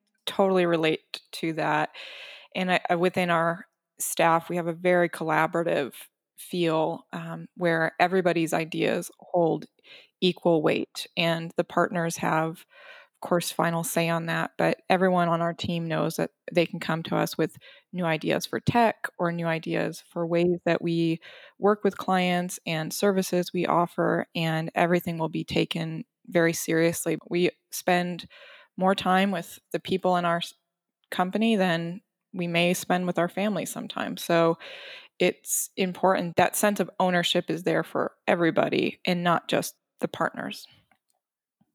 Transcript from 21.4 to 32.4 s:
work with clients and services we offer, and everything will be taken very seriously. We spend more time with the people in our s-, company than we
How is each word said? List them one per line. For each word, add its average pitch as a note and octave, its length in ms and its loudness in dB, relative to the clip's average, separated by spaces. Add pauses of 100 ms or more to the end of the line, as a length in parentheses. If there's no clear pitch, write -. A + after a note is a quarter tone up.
work G#3 240 2
with F#3+ 160 0
clients F3+ 680 0
and D#3+ 260 -4
services F#3+ 600 0
we F3 140 0
offer, E3+ 680 2
and D#3+ 400 -2
everything E3+ 460 0
will D#3+ 100 -2
be D#3+ 140 -6
taken D#3+ 600 -4 (220)
very E3+ 280 2
seriously. E3 640 0 (100)
We F3 220 2 (200)
spend F3+ 560 -2 (480)
more F#3 200 4
time F#3+ 340 2
with F3 300 -6 (120)
the E3+ 80 -2
people F#3 380 0
in F3 80 0
our E3+ 120 2
s-, - 180 -8 (560)
company G#3 460 0
than F3 440 0 (320)
we F3+ 140 -4